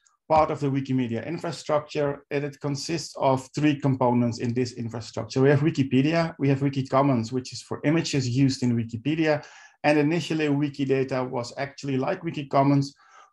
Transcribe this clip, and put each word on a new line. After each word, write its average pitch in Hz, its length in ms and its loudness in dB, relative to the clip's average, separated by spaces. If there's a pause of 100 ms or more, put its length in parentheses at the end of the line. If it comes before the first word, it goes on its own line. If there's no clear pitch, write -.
(260)
part 156 240 4
of 143 100 -6
the 143 80 0
Wikimedia 131 580 -2
infrastructure, 151 1040 -4
and 143 140 -2
it 139 180 -10
consists 143 560 -6
of 131 360 2
three 147 240 2
components 123 600 2
in 117 160 -4
this 120 180 -2
infrastructure. 113 720 -4
We 139 80 8
have 147 100 4
Wikipedia, 156 760 2
we 135 100 0
have 135 120 2
Wikicommons, 135 680 0
which 127 220 -6
is 113 80 -14
for - 240 -10
images 147 420 0
used 127 360 2
in 123 120 2
Wikipedia, 147 680 -2 (400)
and 151 140 4
initially 156 500 0
Wikidata 135 800 0
was 127 300 -6
actually 139 400 -6
like 180 240 -4
Wikicommons 139 720 2 (380)